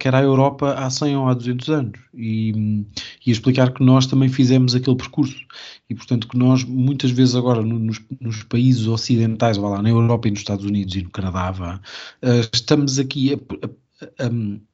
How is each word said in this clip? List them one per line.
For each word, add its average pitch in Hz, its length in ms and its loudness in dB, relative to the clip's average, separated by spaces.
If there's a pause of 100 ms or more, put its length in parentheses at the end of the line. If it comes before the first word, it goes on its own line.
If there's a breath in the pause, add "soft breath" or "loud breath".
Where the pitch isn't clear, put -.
que - 80 -2
era 131 100 4
a 135 40 4
Europa 139 500 2
há 131 160 -6
cem 143 260 -2
ou 135 140 0
há 127 60 2
duzentos 123 340 -6
anos. 143 320 -4 (140)
E, 110 380 -4 (760 loud breath)
e 127 40 4
explicar 127 440 2
que 131 100 0
nós 131 220 6
também 131 240 2
fizemos 127 440 4
aquele 127 220 2
percurso. - 400 -4 (540 loud breath)
E, 117 40 -10
portanto, 113 320 -4
que - 120 -6
nós, 127 260 4
muitas 131 460 0
vezes 123 240 2
agora, 123 260 0
no, 113 180 -2
nos, 110 220 -4 (180)
nos 110 260 -8
países 123 420 2
ocidentais, 113 720 0
vá 101 100 -2
lá, 101 140 -2
na 110 80 2
Europa 117 360 2
e 110 40 0
nos 101 100 -4
Estados 98 240 -6
Unidos 101 300 -2
e 95 80 -4
no 90 80 -12
Canadá, 92 400 -6
vá, 92 320 -10 (400 loud breath)
eh, 120 280 2
estamos 143 480 0
aqui 135 360 -2
a, - 20 -2
a, - 880 -12
a, 113 40 -4 (440)